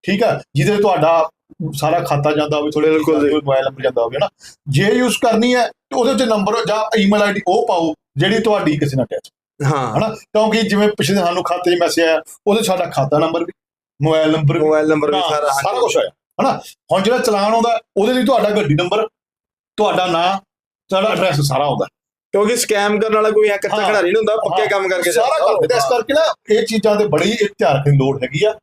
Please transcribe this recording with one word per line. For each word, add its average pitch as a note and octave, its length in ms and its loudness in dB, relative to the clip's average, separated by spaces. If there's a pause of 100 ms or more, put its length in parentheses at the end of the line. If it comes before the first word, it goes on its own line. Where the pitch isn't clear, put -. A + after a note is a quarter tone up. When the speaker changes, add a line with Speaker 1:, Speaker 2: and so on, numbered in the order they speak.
Speaker 1:
ਠੀਕ G3 200 0
ਆ? D#3+ 180 0 (140)
ਜਿਹਦੇ E3+ 220 2
'ਚ G3+ 40 2
ਤੁਹਾਡਾ E3 480 2 (440)
ਸਾਰਾ D#3+ 260 0
ਖਾਤਾ D3 320 0
ਜਾਂਦਾ D3+ 260 -2
ਹੋਵੇ, D3+ 140 -2
ਤੁਹਾਡੇ D3+ 200 0
Speaker 2:
ਬਿਲਕੁਲ D#3 380 2
ਜੀ। D3 60 0
Speaker 1:
ਮੋਬਾਈਲ C3+ 300 0
ਨੰਬਰ C3+ 160 -6
ਜਾਂਦਾ B2 220 0
ਹੋਵੇ, A#2 140 -4
ਹਨਾ? G3 120 -2 (400)
ਜੇ F#3+ 240 2
ਯੂਜ਼ B3 240 0
ਕਰਨੀ A#3+ 380 2
ਹੈ, A#3+ 120 0
ਤੇ - 280 -14
ਉਹਦੇ B3+ 200 0
'ਚ A#3 120 0
ਨੰਬਰ A3 380 0
ਜਾਂ A3 340 -2
ਈਮੇਲ G#3 220 4
ਆਈ G#3 120 0
ਡੀ G3 140 -6
ਉਹ G3 200 0
ਪਾਓ, E3 260 0 (240)
ਜਿਹੜੀ F#3+ 220 2
ਤੁਹਾਡੀ F#3+ 380 0
ਕਿਸੇ C#3+ 200 -2
ਨਾਲ B2 80 0
ਅਟੈਚ, - 260 -10 (340)
Speaker 2:
ਹਾਂ। C3+ 320 0
Speaker 1:
ਹਨਾ? G#3+ 120 0
ਕਿਉਂਕਿ A3 520 0
ਜਿਵੇਂ G#3 280 2
ਪਿਛਲੇ G3 280 -2
ਸਾਨੂੰ F3 260 0
ਖਾਤੇ F3 320 0
'ਚ F3 40 -2
ਮੈਸੇਜ E3 260 2
ਆਇਆ, D#3+ 160 2 (260)
ਉਹਦੇ G#3 140 2
'ਚ G3 40 -2
ਸਾਡਾ F3+ 200 0
ਖਾਤਾ C#3+ 340 0
ਨੰਬਰ D#3+ 240 0
ਵੀ, - 80 -8 (500)
ਮੋਬਾਈਲ D#3 300 2
ਨੰਬਰ D#3 220 0
ਵੀ, D#3 120 0
Speaker 2:
ਮੋਬਾਈਲ D#3 220 2
ਨੰਬਰ D3+ 200 0
ਵੀ D3 80 0
Speaker 1:
ਹਾਂ, E3 140 -2
Speaker 2:
ਸਾਰਾ, D3 180 -2
Speaker 1:
ਸਾਰਾ C#3 200 0
Speaker 2:
ਹਾਂਜੀ। G#3+ 120 -2
Speaker 1:
ਕੁਛ G3 180 0
ਆਇਆ, G#2+ 120 0 (320)
ਹਨਾ? A#3+ 200 -2 (300)
ਹੁਣ F#3 100 2
ਜਿਹੜਾ A3+ 160 0
ਚਲਾਨ G#3+ 360 0
ਆਉਂਦਾ, A3+ 280 0 (160)
ਉਹਦੇ A3 160 0
ਲਈ B3 120 0
ਤੁਹਾਡਾ G#3 240 2
ਗੱਡੀ G3+ 240 0
ਨੰਬਰ, F3+ 340 -2 (680)
ਤੁਹਾਡਾ F#3 300 0
ਨਾਂ, F3 300 0 (520)
ਤੁਹਾਡਾ F#3+ 200 0
ਐਡਰੈਸ E3 320 0
ਸਾਰਾ C#3+ 220 -2
ਆਉਂਦਾ। - 220 -2 (460)
Speaker 2:
ਕਿਉਂਕਿ G#3 240 0
ਸਕੈਮ G#3 440 -2
ਕਰਨ A3 160 -2
ਵਾਲਾ A3 160 2
ਕੋਈ G#3+ 180 2
ਐ G3+ 80 -2
ਕੱਚਾ G3+ 180 -4
Speaker 1:
ਹਾਂ। G#3+ 120 -2
Speaker 2:
ਖਿਡਾਰੀ G#3 180 0
ਨਹੀਂ F#3 120 0
ਹੁੰਦਾ, G#3+ 180 0
ਪੱਕੇ G3+ 260 -2
Speaker 1:
ਹਾਂ। G#3 80 -2
Speaker 2:
ਕੰਮ G3 200 -2
ਕਰਕੇ F3+ 220 -2
Speaker 1:
ਸਾਰਾ B3+ 160 0
Speaker 2:
ਜਾਂਦਾ। D4 260 0
Speaker 1:
ਕਰਦੇ A#3 140 0
ਨੇ। A#3+ 100 0
ਇਸ - 60 0
Speaker 2:
ਹਾਂ। A3+ 80 -2
Speaker 1:
ਕਰਕੇ A#3+ 220 -2
ਨਾ D4+ 200 0 (160)
ਇਹ A3+ 160 2
ਚੀਜ਼ਾਂ G#3+ 300 0
ਤੇ G#3 120 0
ਬੜੀ D#3+ 240 0
ਇਹ A3+ 160 0 (100)
ਧਿਆਨ E3+ 180 2
ਰੱਖਣ C#3 160 0
ਦੀ C#3 60 4
ਲੋੜ C3 260 0
ਹੈਗੀ D3+ 220 -2
ਆ। G#3+ 180 2